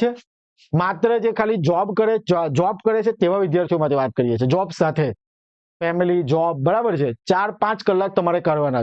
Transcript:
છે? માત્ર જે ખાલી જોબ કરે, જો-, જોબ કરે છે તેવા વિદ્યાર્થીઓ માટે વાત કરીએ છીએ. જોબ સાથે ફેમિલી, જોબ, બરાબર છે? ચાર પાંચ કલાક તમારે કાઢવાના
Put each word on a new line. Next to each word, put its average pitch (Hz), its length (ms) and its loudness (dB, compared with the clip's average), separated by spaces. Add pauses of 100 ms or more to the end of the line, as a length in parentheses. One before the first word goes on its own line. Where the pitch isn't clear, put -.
છે? 240 80 2 (640)
માત્ર 180 380 0 (140)
જે 226 140 2
ખાલી 214 300 0
જોબ 180 200 2 (100)
કરે, 220 160 2 (160)
જો-, 170 180 2 (100)
જોબ 185 260 0
કરે 220 180 0
છે 220 100 0 (100)
તેવા 180 160 2
વિદ્યાર્થીઓ 175 400 0
માટે 143 220 0
વાત 131 180 -2
કરીએ 120 220 0
છીએ. 131 140 2
જોબ 190 140 0 (120)
સાથે 156 260 0 (720)
ફેમિલી, 175 420 0 (100)
જોબ, 160 340 0
બરાબર 214 340 2
છે? 143 80 0 (220)
ચાર 190 180 0 (140)
પાંચ 214 260 -6
કલાક 190 300 0
તમારે 175 280 0
કાઢવાના 143 360 0